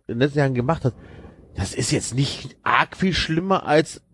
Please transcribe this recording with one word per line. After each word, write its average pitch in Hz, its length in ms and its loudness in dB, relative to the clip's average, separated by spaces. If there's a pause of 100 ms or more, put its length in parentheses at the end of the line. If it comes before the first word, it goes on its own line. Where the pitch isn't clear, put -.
den 117 120 -4
letzten 143 200 2
Jahren 135 160 2
gemacht 131 280 0
hat, 127 120 0 (600)
das - 180 -4
ist - 180 -2
jetzt - 240 -2
nicht - 480 -4
arg 127 340 2
viel 185 160 2
schlimmer 170 520 0
als 151 360 2 (120)